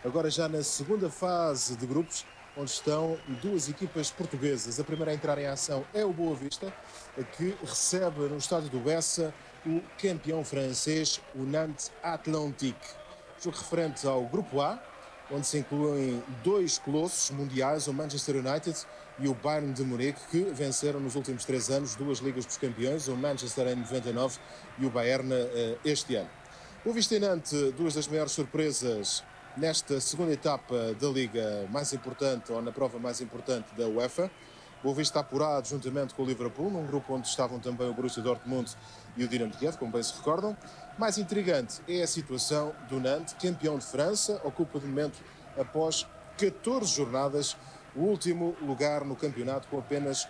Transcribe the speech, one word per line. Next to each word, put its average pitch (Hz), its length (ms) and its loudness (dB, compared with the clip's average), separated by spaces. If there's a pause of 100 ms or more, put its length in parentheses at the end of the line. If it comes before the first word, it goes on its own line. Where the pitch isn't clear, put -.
agora 156 260 2
já 156 180 2
na 156 140 0
segunda 175 480 0
fase 160 640 2
de 117 80 -4
grupos, 147 400 0 (320)
onde 143 140 -4
estão 160 480 2 (240)
duas 175 260 0
equipas 151 440 -2
portuguesas. 135 680 -2
A 147 40 0
primeira 156 260 -2
a 151 60 2
entrar 147 240 0
em 143 80 -2
ação 139 440 -2
é 208 140 2
o 190 80 2
Boa 160 220 0
Vista, 143 360 -6 (640)
que 185 280 0
recebe 170 560 0 (100)
no 147 80 -2
estádio 151 320 0
do 127 80 -2
Bessa 156 560 2 (320)
o 165 160 4 (180)
campeão 160 460 0
francês, 143 760 2 (140)
o 135 60 -8
Nantes 147 520 0 (120)
Atlantique. 151 840 -2 (560)
Jogo 170 140 -2
referente 160 480 0
ao 131 200 4
Grupo 143 360 0
A, 185 180 2 (520)
onde 139 160 -2
se 151 100 0
incluem 139 680 2 (200)
dois 185 340 4
colossos 156 540 2
mundiais, 139 560 2
o 139 60 0
Manchester 143 420 0
United 143 420 0 (400)
e 135 100 2
o 135 60 4
Bayern 147 400 2
de 123 80 -2
Munique, 131 480 2
que 175 140 4
venceram 143 560 2
nos 135 160 -2
últimos 131 280 -2
três 131 280 0
anos 135 240 2
duas 135 240 0
Ligas 127 260 -2
dos - 120 -6
Campeões, 131 500 0
o 131 80 0
Manchester 127 540 0
em 123 80 0
noventa 123 320 -2
e 117 40 0
nove 127 240 0 (400)
e 131 80 2
o 127 60 4
Bayern, 131 420 2
eh, 120 500 2
este 139 340 2
ano. 92 120 -2 (540)
Boa 226 100 2
Vista 226 220 2
e 208 40 6
Nantes, 151 520 2
duas 147 240 0
das 151 120 0
maiores 151 240 0
surpresas 131 920 0 (340)
nesta 147 420 2
segunda 160 320 2
etapa 127 680 0
da 143 60 2
Liga 110 640 0
mais 143 220 0
importante, 127 580 0
ou 117 100 0
na 117 100 -4
prova 120 280 0
mais 120 220 -2
importante 120 520 -4
da 113 140 0
uefa. 123 420 2 (540)
Boa 135 100 2
Vista 147 260 2
apurado 143 480 2
juntamente 135 460 -2
com - 80 -4
o 131 60 2
Liverpool, 123 420 0
num 175 160 0
grupo 135 300 0
onde 127 120 -2
estavam 123 320 0
também 123 300 0
o 117 60 0
Borussia 120 260 -2
Dortmund 123 500 0 (460)
e 123 60 2
o 123 40 2
Dinamo 117 220 2
de 104 80 -10
Kiev, - 200 0
como 113 160 -2
bem 117 100 2
se - 120 -2
recordam. 190 400 2 (400)
Mais 208 220 2
intrigante 180 720 2
é 175 160 2
a 160 40 2
situação 151 640 0 (160)
do 131 120 -2
Nantes, 143 420 0
campeão 156 380 2
de - 80 -6
França, 202 560 2
ocupa 147 360 0
de 139 60 -6
momento, 139 320 0 (420)
após 156 460 2 (320)
catorze 208 580 2
jornadas, 139 640 2 (380)
o 135 60 0
último 175 600 2
lugar 143 420 2
no 139 120 -2
campeonato, 135 540 -2
com 139 100 0
apenas 139 500 0